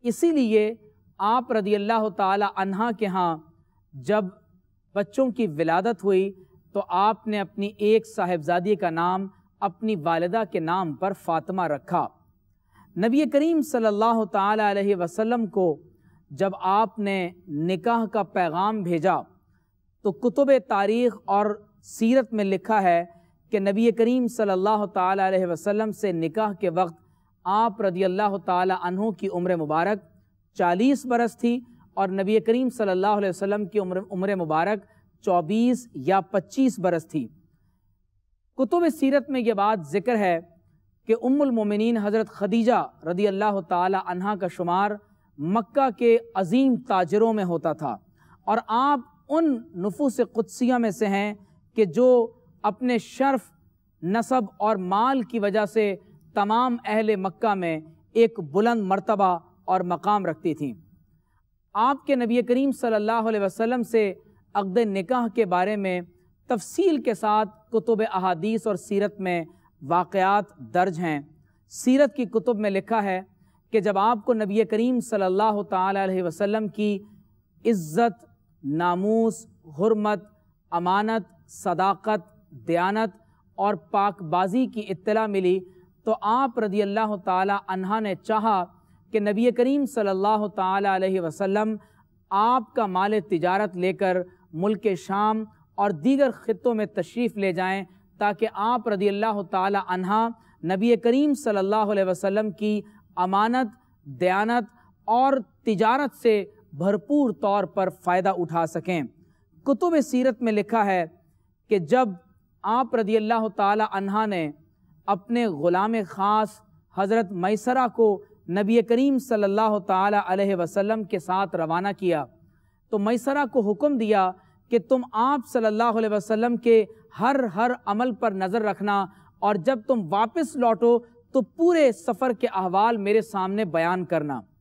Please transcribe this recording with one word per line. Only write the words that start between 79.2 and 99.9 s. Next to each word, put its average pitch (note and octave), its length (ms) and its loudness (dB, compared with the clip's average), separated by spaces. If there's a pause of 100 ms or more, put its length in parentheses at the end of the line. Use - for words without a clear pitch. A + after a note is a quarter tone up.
हुर्मत, G#3 520 0 (420)
अमानत, F#3+ 560 -2 (280)
सदाकत, G3 760 -2 (240)
दयानत F3+ 580 -2 (440)
और G3+ 180 0 (180)
पाकबाजी G3 760 0
की G#3+ 140 -8
इत्तला G#3+ 440 -2
मिली, F#3+ 320 2 (460)
तो A3 60 0
आप A#3+ 480 0
रदी G#3 220 -2
अल्लाह G#3 420 0
ताला F#3+ 320 0 (140)
अन्हा F#3+ 320 -2
ने G3+ 160 -2
चाहा G#3+ 460 0 (500)
कि A3 80 2
नबी G#3 320 2
करीम C4+ 340 2
सल्लल्लाहु G#3 640 0
ताला G3 420 0
अलैहि F#3+ 260 0
वसल्लम G3 560 -2 (540)
आपका A3+ 580 0
माल G3 380 0
तिजारत F#3 500 0
लेकर F#3 460 0 (320)
मुल्क G3+ 320 -2 (120)
शाम G#3+ 460 -2 (320)
और G3+ 160 2
दीगर C4 400 2
ख़ित्तों A#3 400 -2
में G#3+ 160 -2
तशरीफ़ G#3+ 500 -4
ले G3 140 0
जाएं, F#3 320 -4 (340)
ताकि G#3 280 0
आप A3 420 -2
रदी G3+ 200 0
अल्लाह G#3 400 -2
ताला G3 300 0 (100)
अन्हा F#3 320 0 (420)